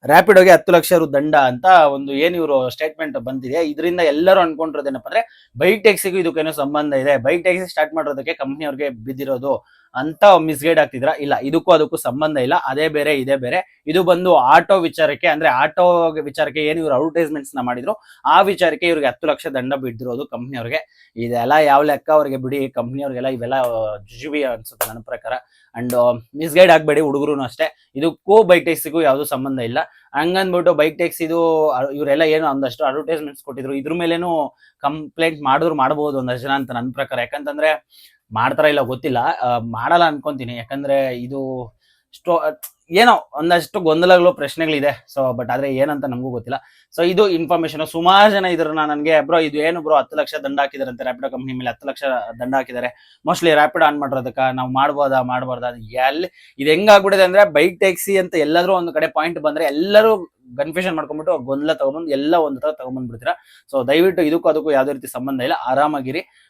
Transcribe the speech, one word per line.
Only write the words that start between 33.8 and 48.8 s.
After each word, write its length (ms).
ಮೇಲೇನು 600
ಕಂಪ್ಲೇಂಟ್ 600
ಮಾಡಿದ್ರು 340
ಮಾಡ್ಬೋದು 420
ಒಂದಷ್ಟು 240
ಜನ 100
ಅಂತ 200
ನನ್ನ 200
ಪ್ರಕಾರ. 280
ಯಾಕಂತಂದ್ರೆ 680
ಮಾಡ್ತಾರ 320
ಇಲ್ಲ 160
ಗೊತ್ತಿಲ್ಲ, 360
ಆ, 420
ಮಾಡಲ್ಲ 480
ಅನ್ಕೊಂತೀನಿ. 480
ಯಾಕಂದ್ರೆ 680
ಇದು 520
ಸ್ಟೋ-, 400
ಏನೋ 440
ಒಂದಷ್ಟು 460
ಗೊಂದಲಗಳು, 540
ಪ್ರಶ್ನೆಗಳಿದೆ. 720
So 260
but 100
ಆದ್ರೆ 240
ಏನಂತ 300
ನಮಗೂ 240
ಗೊತ್ತಿಲ್ಲ. 340
So 120
ಇದು 200
ಇನ್ಫಾರ್ಮೇಶನ್. 580
ಸುಮಾರು 440
ಜನ 140
ಇದ್ರನ್ನ 420